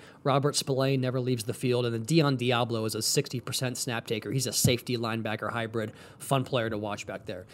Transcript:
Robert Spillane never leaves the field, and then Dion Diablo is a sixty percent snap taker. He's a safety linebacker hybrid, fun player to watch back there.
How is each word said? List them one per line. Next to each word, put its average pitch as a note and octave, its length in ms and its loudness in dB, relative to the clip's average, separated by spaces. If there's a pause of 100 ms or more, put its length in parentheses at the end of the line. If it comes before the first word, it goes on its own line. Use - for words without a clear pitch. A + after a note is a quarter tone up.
(220)
Robert C#3+ 320 2
Spillane C3+ 460 2
never B2+ 200 0
leaves B2 240 0
the B2 80 -4
field, B2 320 2
and A#2+ 80 0
then A2+ 120 -2
Dion C#3+ 320 6
Diablo A#2+ 480 0
is A2 100 -2
a A2 80 -4
sixty - 380 0
percent B2 360 -4
snap A#2 300 -4
taker. G#2+ 240 -4
He's B2+ 160 0
a G#2 60 -2
safety B2 440 2
linebacker A2 560 -4
hybrid, A2+ 400 -4 (260)
fun C3 260 2
player A#2 260 -2
to G#2+ 80 -4
watch G#2 280 -6
back F#2+ 200 -10
there. F#2 280 -10